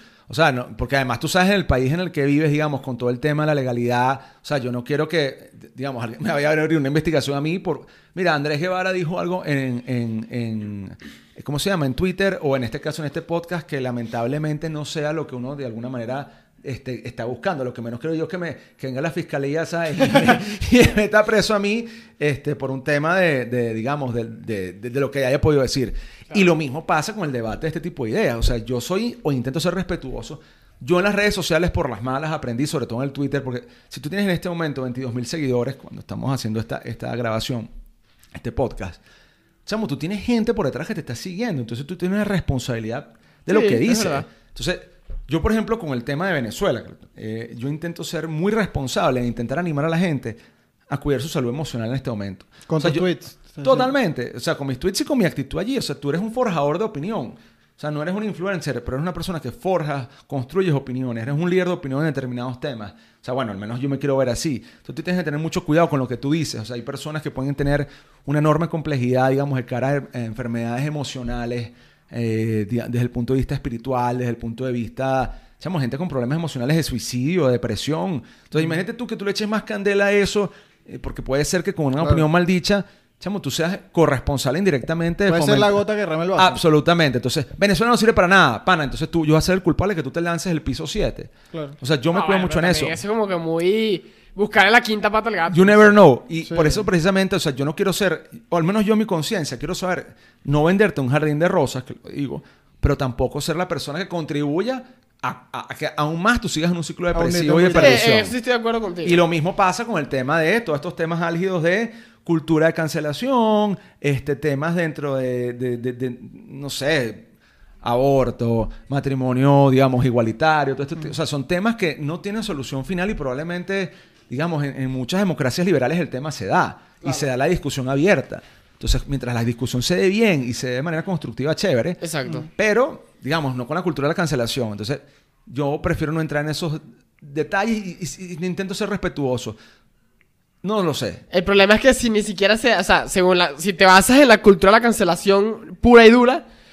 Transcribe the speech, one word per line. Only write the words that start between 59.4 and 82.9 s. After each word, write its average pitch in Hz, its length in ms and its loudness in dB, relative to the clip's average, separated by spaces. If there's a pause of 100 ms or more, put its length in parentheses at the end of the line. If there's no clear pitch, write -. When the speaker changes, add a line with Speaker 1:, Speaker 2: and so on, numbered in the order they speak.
Speaker 1:
forja, 151 560 -4 (200)
construyes 156 460 -2
opiniones, 127 500 -4
eres 143 100 -6
un 170 160 -2
líder 180 180 2
de 180 60 -2
opinión 143 280 -4
en 160 60 0
determinados 127 520 -6
temas. 113 320 -10
O - 320 -20
sea, 127 100 -6
bueno, 123 200 -2
al 95 40 -10
menos 107 220 -8
yo 139 100 -2
me 139 80 -2
quiero 135 200 0
ver 135 120 2
así. 120 280 -2
Entonces, - 380 -18
tú 160 60 -8
tienes 180 200 -2
que - 20 -4
tener 147 160 -4
mucho 165 240 -4
cuidado 160 260 4
con 156 80 0
lo 127 100 0
que 123 100 -6
tú 139 160 -2
dices. 139 280 -2
O 104 40 -10
sea, 123 100 -10
hay 120 60 -10
personas 147 400 -10
que 147 100 -8
pueden 139 240 -4
tener 143 320 0 (380)
una 143 140 0
enorme 156 280 4
complejidad, 131 640 0
digamos, 139 280 0
de 123 80 -4
cara 131 480 -2
a, 123 40 -10
a 120 80 -4
enfermedades 117 600 -4
emocionales, 123 840 -6 (420)
eh, 110 560 -2
di-, 117 200 0
desde 120 120 0
el 123 80 0
punto 123 240 -2
de 135 40 2
vista 135 180 -2
espiritual, 123 600 -4
desde 123 140 -2
el 117 60 -6
punto 117 280 -8
de 127 80 -4
vista, 127 720 -4 (140)
chamo, 175 220 -4
gente 131 180 -2
con 175 120 -4
problemas 131 280 -2
emocionales 147 380 -2
de 160 80 2
suicidio, 135 640 -2
de 123 60 4
depresión. 139 680 -2 (220)
Entonces, 151 180 -2
Speaker 2:
Mm. 160 40 0
Speaker 1:
imagínate 180 280 -2
tú 233 140 -10
que 220 80 -8
tú 170 100 -8
le 202 60 -2
eches 208 160 -4
más 214 160 -2
candela 202 440 0
a 202 40 2
eso, 202 400 2 (340)
eh, - 140 -14
porque - 220 -10
puede 139 240 0
ser 180 180 0
que 190 100 -2
con 156 140 -2
una 131 80 0
Speaker 2:
Claro. 156 140 0
Speaker 1:
opinión 156 200 2
maldicha, 180 560 2 (320)